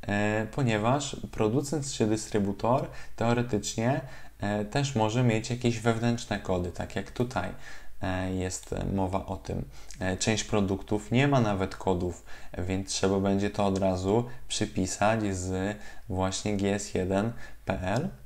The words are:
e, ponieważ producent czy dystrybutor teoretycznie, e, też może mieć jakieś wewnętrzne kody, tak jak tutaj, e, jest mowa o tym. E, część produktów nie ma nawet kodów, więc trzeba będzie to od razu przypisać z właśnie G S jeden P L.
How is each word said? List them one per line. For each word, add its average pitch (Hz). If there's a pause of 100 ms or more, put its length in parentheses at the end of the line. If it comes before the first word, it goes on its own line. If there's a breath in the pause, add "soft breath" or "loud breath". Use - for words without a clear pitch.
e, 104
ponieważ 120 (160)
producent 139
czy 113
dystrybutor 107 (280 loud breath)
teoretycznie, 117 (400 loud breath)
e, 104
też 139
może 110
mieć 113
jakieś 117
wewnętrzne 113
kody, 90
tak -
jak 98
tutaj, 101 (540 loud breath)
e, 92
jest 92 (200)
mowa 95
o 95
tym. 92 (360 loud breath)
E, 92
część 107
produktów 101
nie 131
ma 139
nawet 98
kodów, 90 (340 loud breath)
więc 92
trzeba 98
będzie 98
to 101
od 95
razu 95 (240 loud breath)
przypisać 107 (160)
z 95 (320 loud breath)
właśnie 95
G 98
S -
jeden 98 (320 loud breath)
P -
L. 110 (180)